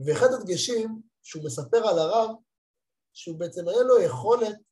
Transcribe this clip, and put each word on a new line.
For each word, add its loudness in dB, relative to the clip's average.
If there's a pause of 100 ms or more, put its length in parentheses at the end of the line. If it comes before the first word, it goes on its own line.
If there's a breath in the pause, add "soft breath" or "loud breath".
ואחד 2
הדגשים -4 (220)
שהוא -14
מספר 0
על 2
הרב, 0 (800)
שהוא -14
בעצם -8
היה 0
לו 6
יכולת 0 (160)